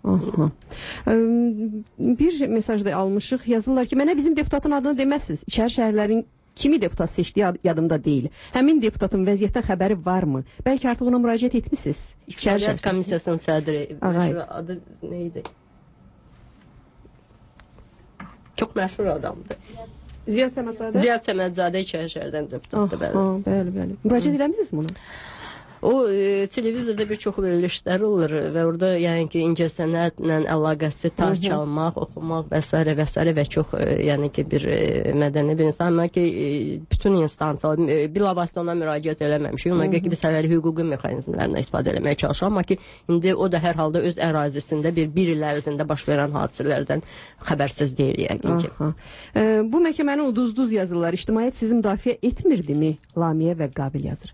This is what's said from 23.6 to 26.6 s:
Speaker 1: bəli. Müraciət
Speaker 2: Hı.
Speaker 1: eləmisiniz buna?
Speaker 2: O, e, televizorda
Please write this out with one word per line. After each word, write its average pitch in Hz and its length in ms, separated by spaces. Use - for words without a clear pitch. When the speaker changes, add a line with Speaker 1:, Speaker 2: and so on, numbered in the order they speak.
Speaker 1:
bəli. 185 260
Müraciət 254 320
Speaker 2:
Hı. 277 60
Speaker 1:
eləmisiniz 349 300
buna? 160 260
Speaker 2:
O, 247 260
e, 196 380
televizorda 226 640